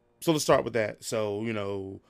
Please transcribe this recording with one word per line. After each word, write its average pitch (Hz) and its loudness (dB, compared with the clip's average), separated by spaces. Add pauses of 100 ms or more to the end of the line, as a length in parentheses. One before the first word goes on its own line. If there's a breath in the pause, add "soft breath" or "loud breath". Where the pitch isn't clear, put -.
(220)
so 170 4
let's 151 0
start 139 6
with 117 -6
that. 110 -2
So, 107 -2
you 117 -4
know, 101 -6 (100 soft breath)